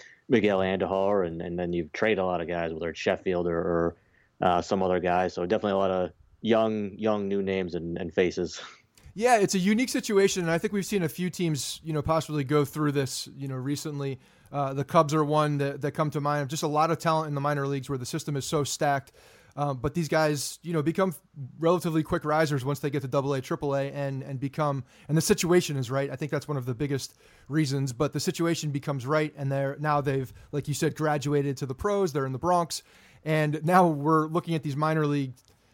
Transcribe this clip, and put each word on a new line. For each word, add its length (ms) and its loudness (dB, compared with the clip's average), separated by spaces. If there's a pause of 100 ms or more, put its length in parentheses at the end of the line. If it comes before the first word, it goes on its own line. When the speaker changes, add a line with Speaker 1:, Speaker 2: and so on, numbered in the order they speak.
(280)
Speaker 1:
Miguel 320 4
Andujar, 680 2
and, 160 -6
and 160 -6
then 160 -2
you've 180 -4
traded 260 0
a 60 0
lot 160 0
of 80 -6
guys, 240 -4
whether 160 -6
it's 100 -8
Sheffield 480 0
or, 120 0
or, 380 0 (440)
uh, 220 4
some 200 0
other 160 2
guys. 360 0
So 100 -4
definitely 280 0
a 40 2
lot 140 2
of 220 0 (280)
young, 560 0
young 320 0
new 140 0
names 320 -2
and, 240 -6
and 140 -8
faces. 460 0 (560)
Speaker 2:
Yeah, 240 4
it's 160 2
a 40 2
unique 320 2
situation, 520 2
and 80 0
I 60 2
think 160 -2
we've 140 -2
seen 160 0
a 80 0
few 180 -4
teams, 560 -2
you 80 -6
know, 80 0
possibly 420 0
go 220 2
through 280 -2
this, 440 -2
you 120 -8
know, 80 -8
recently. 640 -4 (320)
Uh, 220 -4
the 120 -2
Cubs 280 4
are 120 4
one 340 2
that, 240 -2
that 100 -2
come 180 0
to 120 -4
mind. 260 0
Just 140 -6
a 60 0
lot 220 2
of 80 0
talent 300 0
in 60 -4
the 80 -2
minor 240 0
leagues 240 -4
where 80 -2
the 80 -8
system 280 -4
is 120 -4
so 180 0
stacked. 480 -2 (440)
Um, 220 -2
but 160 -4
these 140 -2
guys, 540 0
you 100 -6
know, 100 2
become 320 0 (460)
relatively 420 2
quick 220 -2
risers 400 2
once 160 -2
they 100 -2
get 120 -2
to 60 -6
double 260 0
A, 60 -2
triple 360 -2
A, 60 0
and, 420 -6
and 160 -8
become, 420 -2 (260)
and 80 2
the 60 4
situation 540 2
is 160 -4
right. 180 -2
I 60 -10
think 160 -6
that's 160 -4
one 80 -4
of 100 -6
the 80 -4
biggest 400 -4 (340)
reasons, 440 0
but 200 -2
the 60 -4
situation 520 -2
becomes 360 -4
right, 300 0
and 160 -4
they're, 260 -2
now 220 2
they've, 320 -2 (180)
like 160 -4
you 80 -2
said, 220 0
graduated 640 0
to 80 -6
the 80 -6
pros. 380 0
They're 140 -2
in 60 -4
the 60 -6
Bronx, 440 0 (420)
and 400 0
now 220 8
we're 400 4
looking 300 -2
at 80 -4
these 100 -2
minor 320 2
league, 280 0 (400)